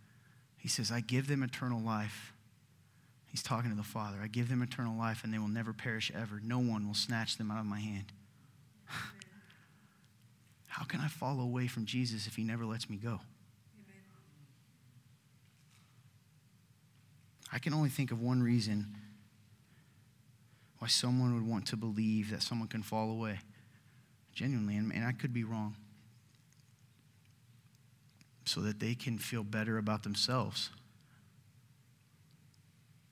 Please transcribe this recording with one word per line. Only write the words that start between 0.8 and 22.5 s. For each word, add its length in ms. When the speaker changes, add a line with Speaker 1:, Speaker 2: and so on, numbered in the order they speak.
Speaker 1:
"I 100
give 260
them 160
eternal 380
life." 500
He's 180
talking 260
to 60
the 80
Father. 400
"I 40
give 200
them 140
eternal 360
life, 280
and 80
they 60
will 100
never 240
perish 420
ever. 260
No 180
one 280
will 60
snatch 440
them 140
out 80
of 60
my 160
hand." 320
<laughs> 100
How 180
can 160
I 80
fall 320
away 260
from 180
Jesus 420
if 80
he 100
never 200
lets 240
me 60
go? 140
Speaker 2:
Amen. 120
Speaker 1:
I 80
can 140
only 160
think 220
of 100
one 200
reason 540
why 80
someone 480
would 100
want 220
to 100
believe 540
that 100
someone 260